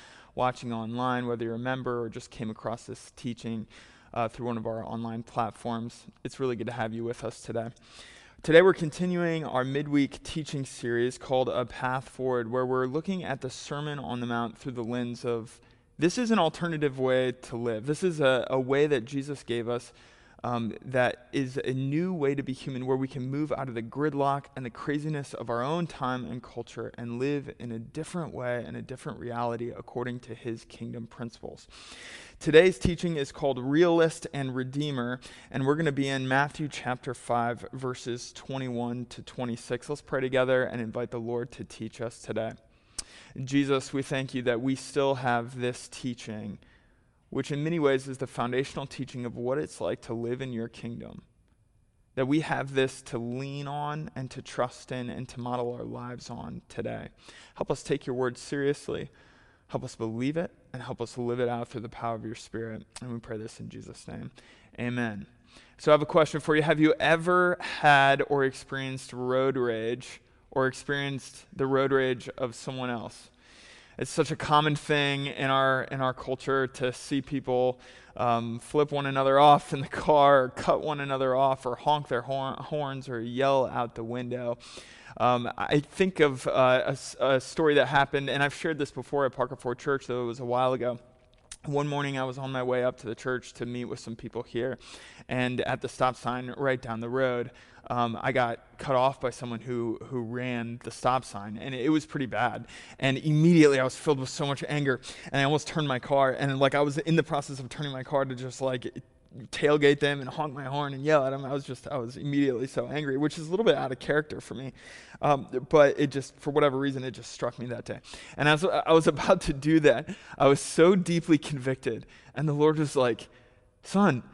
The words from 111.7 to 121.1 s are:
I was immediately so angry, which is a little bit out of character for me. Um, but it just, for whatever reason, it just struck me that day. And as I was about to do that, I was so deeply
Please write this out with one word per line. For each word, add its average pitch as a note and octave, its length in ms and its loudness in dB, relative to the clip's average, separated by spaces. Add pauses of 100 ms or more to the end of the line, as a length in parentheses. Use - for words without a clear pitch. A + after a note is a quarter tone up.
I D3 80 -4
was A#2+ 180 -6
immediately C#3+ 520 0
so B2 200 -4
angry, C#3 300 -2
which D3 200 0
is D#3 100 -10
a - 20 -12
little G3+ 160 0
bit D#3+ 100 6
out C3+ 160 -2
of - 80 -6
character D3+ 400 -2
for - 140 -14
me. - 180 -10 (500)
Um, C#3+ 260 2 (200)
but D3 320 8
it D3 80 4
just, C3+ 320 -6
for D3 120 -6
whatever C#3+ 260 4
reason, C3+ 260 -2
it C3 80 -6
just - 220 -14
struck - 260 -6
me A2+ 60 -8
that A#2 180 -8
day. - 160 -10 (380)
And C#3+ 100 4
as D3+ 160 4
I E3 300 4
was E3 140 8
about E3+ 340 4
to E3 120 -2
do D3+ 280 6
that, C#3+ 260 6 (300)
I C#3 100 6
was C#3 140 6
so F3 340 6
deeply E3+ 420 4